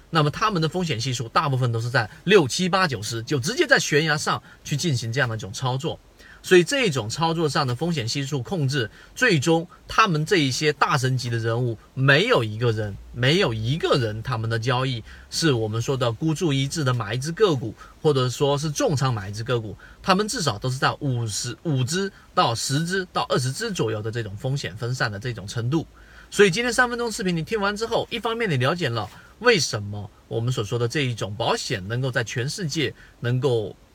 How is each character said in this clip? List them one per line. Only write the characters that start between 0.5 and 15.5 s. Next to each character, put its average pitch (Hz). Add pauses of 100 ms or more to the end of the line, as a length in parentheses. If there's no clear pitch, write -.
们 170
的 160
风 180
险 143
系 127
数 113
大 165
部 135
分 123
都 113
是 117
在 120 (160)
六、 185
七、 180
八、 185
九、 123
十， 113
就 135
直 165
接 339
在 269
悬 151
崖 156
上 156 (220)
去 156
进 143
行 113
这 139
样 123
的 110
一 -
种 101
操 127
作。 113 (480)
所 185
以 180
这 247
种 120
操 165
作 160
上 143
的 123
风 165
险 127
系 139
数 135
控 160
制， 131 (240)
最 214
终 165 (220)
他 -
们 156
这 202
一 143
些 151
大 165
神 127
级 120
的 117
人 113
物， 120 (160)
没 139
有 208
一 107
个 120
人， 107 (160)
没 135
有 156
一 113
个 320
人 110
他 127
们 113
的 113
交 127
易 123 (280)
是 160